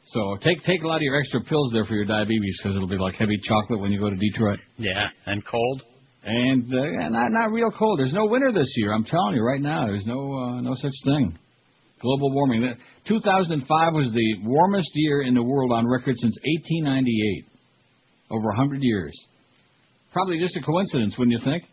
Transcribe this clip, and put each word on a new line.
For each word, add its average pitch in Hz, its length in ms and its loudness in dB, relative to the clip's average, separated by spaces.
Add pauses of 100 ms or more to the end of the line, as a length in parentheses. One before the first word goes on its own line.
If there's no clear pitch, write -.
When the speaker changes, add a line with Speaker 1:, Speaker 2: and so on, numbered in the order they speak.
(120)
Speaker 1:
So 98 280 -2
take, 170 220 0
take 175 220 0
a - 20 -4
lot 160 100 -2
of 151 60 -2
your 143 160 0
extra 135 240 -2
pills 143 300 0
there 110 120 0
for 110 120 -4
your 104 80 0
diabetes, 107 580 -2
'cause 101 140 -2
it'll 95 100 -2
be, 98 120 -4
like, 95 180 -4
heavy 107 260 0
chocolate 107 380 0
when 101 100 -2
you 101 80 0
go 104 100 0
to 98 80 -2
Detroit. 104 440 0 (180)
Speaker 2:
Yeah, 101 300 -2 (180)
and 101 180 -4
cold? 123 380 -2 (400)
Speaker 1:
And, 123 500 2
uh, 127 120 0
yeah, 90 240 -4
not, 117 240 0
not 226 180 2
real 226 220 0
cold. 214 260 2
There's 131 160 0
no 214 120 2
winter 254 260 2
this 160 240 2
year. 104 160 2
I'm 110 120 2
telling 104 300 0
you 110 80 2
right 135 180 0
now, 147 260 -2
there's 101 200 -4
no, 139 320 -4
uh, 123 220 -6
no 127 160 -4
such 139 180 -6 (100)
thing. 135 320 2 (600)
Global 135 340 0
warming. 135 280 2
That, 120 160 -2 (320)
two 214 120 2
thousand 180 460 2
five 160 280 2
was 135 180 2
the 110 220 2 (100)
warmest 170 500 2
year 147 280 2
in 123 120 2
the 123 80 4
world 127 300 2
on 117 160 2
record 123 300 0
since 113 260 0
eighteen 160 400 -2
ninety-eight. 117 600 0 (840)
Over 110 200 -2
a 101 60 -2
hundred 139 260 -2
years. 98 340 0 (960)
Probably 180 260 -2
just 175 180 -2
a 160 40 -4
coincidence, 147 560 0
wouldn't 120 220 2
you - 60 -8
think? 156 180 -2 (100)